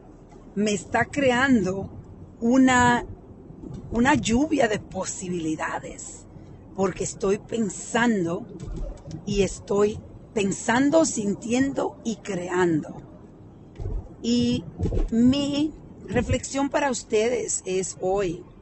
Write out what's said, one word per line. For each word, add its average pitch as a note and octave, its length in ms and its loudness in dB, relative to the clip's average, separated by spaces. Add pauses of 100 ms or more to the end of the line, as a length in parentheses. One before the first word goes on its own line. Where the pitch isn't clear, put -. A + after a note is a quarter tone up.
(540)
me G#3 180 0
está A3+ 340 0
creando A#3+ 840 2 (500)
una, B3 640 6 (880)
una B3 240 4
lluvia B3+ 540 2
de G#3 100 0
posibilidades, E3 1500 -6 (500)
porque F#3+ 260 0
estoy G3 360 -2
pensando G#3+ 1080 0 (800)
y G3+ 160 2
estoy G3+ 560 0 (340)
pensando, B3 720 2
sintiendo A#3+ 1000 -2
y A3 120 -4
creando. F3+ 840 -2 (1200)
Y A#3+ 420 0 (460)
mi C#4 640 2 (320)
reflexión C4 640 -2
para C#4+ 200 0
ustedes A3+ 760 -2
es F#3 340 -4
hoy, F#3 440 -2 (180)